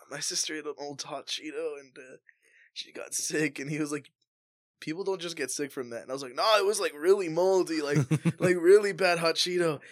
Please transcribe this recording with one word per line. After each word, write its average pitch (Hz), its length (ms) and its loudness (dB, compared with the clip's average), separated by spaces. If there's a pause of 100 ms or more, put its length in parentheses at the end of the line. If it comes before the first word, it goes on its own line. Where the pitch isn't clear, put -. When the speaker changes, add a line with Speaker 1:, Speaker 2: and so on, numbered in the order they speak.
(120)
Speaker 1:
my 143 80 -10
sister 165 360 -4
ate 151 100 -8
an 147 120 -8
old 143 240 -10
hot 147 260 -12
Cheeto, 151 520 -8
and, 131 180 -20
uh, 131 200 -20 (560)
she - 180 -14
got - 220 -12
sick." 151 460 -2
And 139 100 -8
he 151 100 -4
was 147 120 -4
like, 147 180 -8 (720)
"People 160 220 -8
don't 190 180 -4
just 170 160 -8
get 131 140 -6
sick 143 200 -6
from 120 200 -10
that." 117 100 -10
And 71 80 -14
I 131 40 -8
was 139 100 -6
like, 123 120 -12
"No, 214 220 4
it 202 80 2
was, 202 140 2
like, 160 200 -2
really 185 300 4
moldy, 165 540 2
like, 143 140 0
Speaker 2:
<laughs> 151 420 0
Speaker 1:
like, 180 160 4
really 196 360 8
bad 175 280 2
hot 165 160 2
Cheeto." 175 440 0 (120)